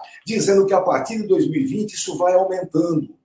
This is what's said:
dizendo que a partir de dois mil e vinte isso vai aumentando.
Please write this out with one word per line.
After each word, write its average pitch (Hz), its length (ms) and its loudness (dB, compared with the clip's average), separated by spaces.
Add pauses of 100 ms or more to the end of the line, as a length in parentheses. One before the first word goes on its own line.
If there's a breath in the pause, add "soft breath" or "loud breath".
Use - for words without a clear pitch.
(240 loud breath)
dizendo 196 420 2
que 190 80 0
a 180 80 4
partir 180 340 -2
de 208 100 -6
dois 160 220 2
mil 135 140 -2
e - 20 0
vinte 208 300 -4
isso - 240 -6
vai 180 160 2
aumentando. 180 720 0 (160)